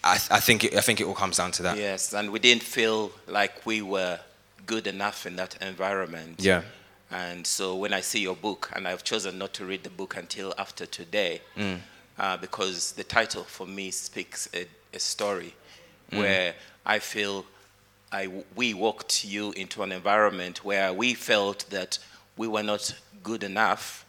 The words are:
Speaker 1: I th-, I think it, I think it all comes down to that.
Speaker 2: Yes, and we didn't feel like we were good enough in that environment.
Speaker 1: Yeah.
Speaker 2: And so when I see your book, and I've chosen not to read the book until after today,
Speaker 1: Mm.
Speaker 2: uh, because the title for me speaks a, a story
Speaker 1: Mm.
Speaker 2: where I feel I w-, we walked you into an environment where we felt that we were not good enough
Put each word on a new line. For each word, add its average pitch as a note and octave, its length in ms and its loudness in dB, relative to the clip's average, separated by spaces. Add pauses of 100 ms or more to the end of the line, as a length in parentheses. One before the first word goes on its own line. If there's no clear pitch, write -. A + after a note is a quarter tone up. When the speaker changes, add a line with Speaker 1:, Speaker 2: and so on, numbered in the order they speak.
Speaker 1:
I F2+ 140 6
th-, - 120 -2
I - 100 8
think A2 240 6
it, - 120 2
I G2+ 40 8
think G#2+ 200 4
it G2+ 60 2
all F#2+ 80 -2
comes F#2 220 0
down F2+ 160 2
to - 120 -2
that. F2+ 120 2
Speaker 2:
Yes, G2+ 380 -2
and G#2 160 -2
we G#2+ 80 -4
didn't A#2+ 240 8
feel A2 480 2 (160)
like G2 400 0
we A2 160 0
were F#2 380 0 (440)
good G#2+ 220 -2
enough G2+ 400 -4
in F2+ 100 -8
that F#2 240 -6
environment. F2+ 800 -4
Speaker 1:
Yeah. F#2 220 6 (480)
Speaker 2:
And F2 360 -6
so F#2+ 300 0
when G2+ 160 0
I F#2+ 80 2
see - 200 0
your F#2+ 160 -2
book, F#2+ 380 -4
and F#2+ 140 -6
I've F2+ 160 -6
chosen F#2+ 340 -2
not F#2+ 160 -6
to G2+ 100 -8
read F#2 180 -6
the G2+ 80 -12
book F#2 260 -8
until F#2+ 420 -8
after F#2+ 280 -8
today, F2 540 -2 (160)
Speaker 1:
Mm. F#2+ 240 -2 (380)
Speaker 2:
uh, F#2+ 180 0
because F#2 560 -4
the G2+ 120 -8
title G#2 400 0
for - 220 -12
me F#2+ 240 -8
speaks - 640 -8
a, F2 120 -4 (280)
a F#2+ 60 -10
story F#2+ 540 -2 (580)
Speaker 1:
Mm. G#2 60 0
Speaker 2:
where F#2+ 360 4 (320)
I G#2+ 140 4
feel G2+ 440 -4 (680)
I G2 140 -4
w-, F#2+ 180 -8 (100)
we A#2 200 0
walked - 500 0
you G#2 280 -4
into F#2+ 300 -6
an F#2+ 100 -2
environment G2 720 2
where G2 280 2
we A#2 220 2
felt G2+ 560 2
that F#2+ 280 -4 (380)
we A2 100 -4
were G#2+ 160 0
not G#2 320 -2 (300)
good G#2+ 180 -4
enough G#2 680 0